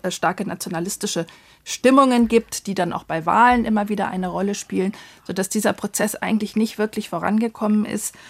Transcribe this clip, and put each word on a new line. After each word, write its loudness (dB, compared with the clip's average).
äh, -2
starke -2
nationalistische -6
Stimmungen 4
gibt, 0
die -4
dann -2
auch -8
bei -4
Wahlen 6
immer 0
wieder -2
eine -4
Rolle -2
spielen, -2
sodass -4
dieser 0
Prozess -4
eigentlich -2
nicht 0
wirklich -4
vorangekommen 0
ist -6